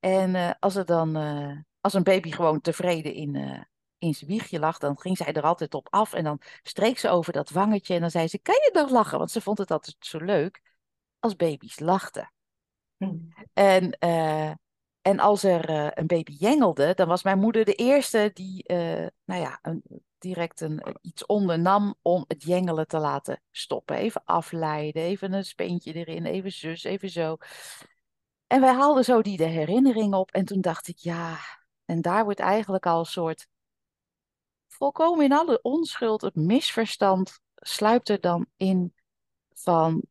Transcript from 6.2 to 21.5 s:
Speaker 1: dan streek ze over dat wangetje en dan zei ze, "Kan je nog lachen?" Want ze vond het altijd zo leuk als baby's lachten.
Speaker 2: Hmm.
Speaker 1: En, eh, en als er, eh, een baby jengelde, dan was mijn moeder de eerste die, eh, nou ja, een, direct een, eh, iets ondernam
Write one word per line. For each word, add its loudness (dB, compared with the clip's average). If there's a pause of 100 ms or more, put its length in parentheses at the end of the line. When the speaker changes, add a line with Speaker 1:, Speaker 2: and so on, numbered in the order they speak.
Speaker 1:
dan -4 (220)
streek 0
ze -2
over 0
dat -4
wangetje 0
en 0
dan -2
zei -2
ze, -6
"Kan 0
je 4
nog 2
lachen?" 2
Want -4
ze -4
vond -4
het -4
altijd -4
zo -12
leuk -2 (560)
als -2
baby's -4
lachten. -4 (640)
Speaker 2:
Hmm. -8 (240)
Speaker 1:
En, 4
eh, 0 (480)
en 2
als 4
er, 2
eh, 0
een -4
baby -2
jengelde, 2
dan 2
was 0
mijn 2
moeder 2
de 2
eerste 2
die, -14
eh, -4 (180)
nou -6
ja, -8
een, -8 (360)
direct -8
een, -6
eh, -12
iets -18
ondernam 2